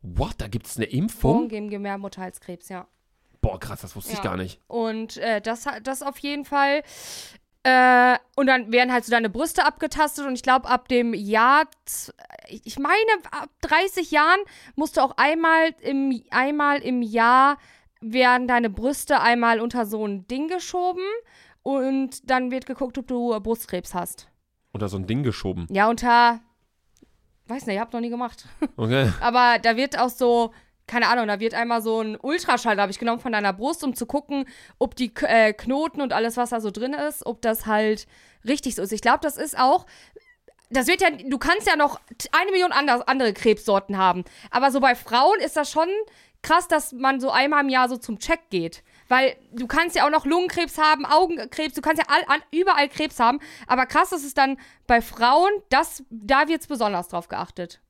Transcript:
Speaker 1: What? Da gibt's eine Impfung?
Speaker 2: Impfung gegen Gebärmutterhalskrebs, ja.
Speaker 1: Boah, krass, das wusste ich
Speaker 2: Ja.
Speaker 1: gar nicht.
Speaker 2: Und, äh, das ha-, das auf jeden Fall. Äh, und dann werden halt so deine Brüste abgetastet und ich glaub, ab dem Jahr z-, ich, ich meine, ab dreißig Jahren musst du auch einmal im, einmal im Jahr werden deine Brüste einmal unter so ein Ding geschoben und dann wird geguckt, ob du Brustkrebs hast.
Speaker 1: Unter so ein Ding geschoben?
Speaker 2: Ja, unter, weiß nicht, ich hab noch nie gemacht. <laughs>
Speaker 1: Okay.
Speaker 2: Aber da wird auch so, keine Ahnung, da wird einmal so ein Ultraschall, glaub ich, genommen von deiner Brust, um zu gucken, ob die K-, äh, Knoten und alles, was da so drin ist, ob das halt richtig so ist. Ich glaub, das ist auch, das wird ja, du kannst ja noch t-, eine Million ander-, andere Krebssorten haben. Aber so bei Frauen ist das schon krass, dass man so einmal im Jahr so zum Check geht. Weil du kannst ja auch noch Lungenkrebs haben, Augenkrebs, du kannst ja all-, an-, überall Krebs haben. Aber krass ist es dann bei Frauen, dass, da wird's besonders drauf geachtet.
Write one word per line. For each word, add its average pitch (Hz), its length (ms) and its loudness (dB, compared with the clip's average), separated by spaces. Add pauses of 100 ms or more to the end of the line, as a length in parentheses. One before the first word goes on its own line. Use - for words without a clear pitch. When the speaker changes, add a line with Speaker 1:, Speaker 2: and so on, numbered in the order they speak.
Speaker 1:
What? 87 360 -4
Da 120 100 -8
gibt's 104 280 -10
eine 110 100 -4
Impfung? 139 460 0
Speaker 2:
Impfung 247 160 2
gegen 214 220 -8
Gebärmutterhalskrebs, 196 960 -12
ja. 185 180 -14 (540)
Speaker 1:
Boah, 95 200 -2
krass, - 220 -12
das 92 120 -18
wusste - 180 -12
ich 208 60 -6
Speaker 2:
Ja. 196 60 -8
Speaker 1:
gar 92 120 -4
nicht. 92 300 -8
Speaker 2:
Und, 220 520 -6
äh, 214 220 -2
das 226 260 -8
ha-, 247 140 -8
das 262 220 -8
auf 277 160 -10
jeden 285 260 -8
Fall. 285 380 0 (840)
Äh, 254 520 6 (200)
und 277 100 2
dann 247 260 2
werden 247 200 4
halt 240 120 0
so 233 60 -6
deine 226 200 2
Brüste 294 360 -2
abgetastet 294 600 -2
und 262 80 -4
ich 233 80 -10
glaub, 254 280 2
ab 247 180 0
dem 240 260 2
Jahr 220 500 4 (200)
z-, - 300 -12 (340)
ich, - 160 -18
ich 226 140 -14
meine, 294 160 0 (360)
ab 294 180 -10 (120)
dreißig 339 520 0
Jahren 311 260 4 (380)
musst 294 200 -2
du 302 40 4
auch 262 160 0
einmal 320 640 2
im, 269 500 -2
einmal 285 500 0
im 247 220 -2
Jahr 247 560 4 (420)
werden 247 460 2
deine 240 240 0
Brüste 269 500 -2
einmal 233 400 2
unter 240 260 -2
so 214 200 -6
ein 196 220 -6
Ding 262 200 -4
geschoben 359 540 -4 (600)
und 269 680 -4
dann 254 220 0
wird 262 140 -6
geguckt, 254 300 -8
ob 262 120 -10
du 240 320 -2
Brustkrebs 208 520 -8
hast. - 360 -10 (440)
Speaker 1:
Unter 101 160 -6
so 98 80 -8
ein 95 100 -6
Ding 117 180 -2
geschoben? 92 440 -4
Speaker 2:
Ja, 196 200 2
unter, 240 520 2 (1040)
weiß 262 200 -10
nicht, 202 100 -4
ich 202 40 -4
hab 233 120 -8
noch 240 80 -6
nie 233 100 -6
gemacht. 240 360 -10 (140)
<laughs> - 160 -6
Speaker 1:
Okay. 123 340 2 (100)
Speaker 2:
Aber 240 400 4
da 226 160 2
wird 269 220 -2
auch 254 120 2
so, 233 420 2 (340)
keine 233 220 0
Ahnung, 233 180 2
da 202 140 -2
wird 226 120 -2
einmal 233 300 -2
so 226 180 -2
ein 214 160 -6
Ultraschall, 240 600 -2
glaub 202 140 2
ich, 170 100 -12
genommen 233 200 -2
von 240 120 -6
deiner 208 200 0
Brust, 247 300 -4
um 262 120 -4
zu 226 120 -6
gucken, 277 380 -4 (340)
ob - 160 -2
die 247 180 -4
K-, - 140 -4
äh, 220 260 4
Knoten 285 480 -4
und 269 120 -2
alles, 226 240 -2
was 240 140 -2
da 233 100 -4
so 214 100 -6
drin 233 240 -6
ist, 294 320 -6
ob 233 160 -8
das 220 240 -2
halt 214 400 0 (400)
richtig 262 300 -2
so 151 60 -6
ist. 196 100 -6
Ich 214 100 -8
glaub, 254 180 2
das 294 160 -6
ist - 220 -8
auch, 269 260 2 (840)
das 247 160 0
wird 359 140 2
ja, 370 100 4
du 262 280 -6
kannst 359 280 0
ja 349 80 4
noch 294 240 2 (200)
t-, - 140 -12
eine 370 200 2
Million 359 200 2
ander-, 269 360 2
andere 262 240 2
Krebssorten 202 680 0
haben. 180 240 2 (300)
Aber 269 180 4
so 262 100 0
bei 254 140 4
Frauen 277 460 2
ist 277 160 -4
das 294 140 -2
schon 320 180 0 (520)
krass, 349 280 2
dass 311 240 0
man 269 280 -2
so 262 100 -2
einmal 277 340 2
im 277 40 -2
Jahr 254 200 2
so 254 80 -4
zum 233 240 -10
Check - 280 -4
geht. 165 360 -6 (240)
Weil 254 280 2 (160)
du 240 140 -8
kannst 330 300 0
ja 285 100 4
auch 294 40 2
noch 311 140 0
Lungenkrebs 339 540 -2
haben, 311 260 2
Augenkrebs, 311 720 0
du 294 80 -6
kannst 311 180 0
ja - 80 0
all-, 320 160 2 (100)
an-, 311 80 -2 (100)
überall 311 360 2
Krebs - 300 -6
haben. 247 220 2 (260)
Aber 254 200 2
krass 330 260 2
ist 302 120 -6
es 277 100 -12
dann 269 220 2 (300)
bei 240 160 4
Frauen, 269 480 4 (180)
dass, 277 400 0
da 226 400 0
wird's 320 200 -4
besonders 208 400 -2
drauf 170 200 -8
geachtet. - 600 -10